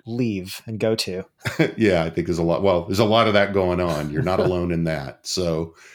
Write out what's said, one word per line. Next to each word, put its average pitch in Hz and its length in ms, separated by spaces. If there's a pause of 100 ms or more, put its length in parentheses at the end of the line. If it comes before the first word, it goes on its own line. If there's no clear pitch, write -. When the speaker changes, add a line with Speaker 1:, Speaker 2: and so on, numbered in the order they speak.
Speaker 1:
leave 113 600
and 110 140
go 110 160
to? 92 300 (320)
Speaker 2:
<laughs> - 180
Yeah, 92 300
I 82 40
think 82 180
there's 85 120
a 85 40
lot. 85 200
Well, 87 220
there's 98 140
a 117 40
lot 110 240
of 104 60
that 101 180
going 90 300
on. 76 280
You're 76 140
not 92 160
Speaker 1:
<laughs> - 0
Speaker 2:
alone 87 320
in 82 140
that. 71 420
So, 82 480 (200)